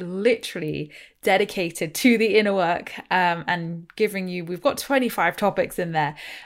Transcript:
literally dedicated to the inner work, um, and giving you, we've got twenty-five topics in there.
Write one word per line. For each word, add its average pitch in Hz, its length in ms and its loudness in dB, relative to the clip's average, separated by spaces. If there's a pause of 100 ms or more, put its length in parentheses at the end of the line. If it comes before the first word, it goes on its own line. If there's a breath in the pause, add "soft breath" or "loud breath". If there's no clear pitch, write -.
literally 180 880 -2 (320 loud breath)
dedicated 190 720 0
to 233 240 4
the 214 220 4
inner 208 140 2
work, 175 380 0 (200)
um, 175 340 2
and 170 480 -4
giving 202 320 -2
you, 180 180 -6
we've 175 160 -8
got 262 180 0
twenty-five 233 580 0
topics 196 420 0
in 170 140 -4
there. 151 240 0 (300 loud breath)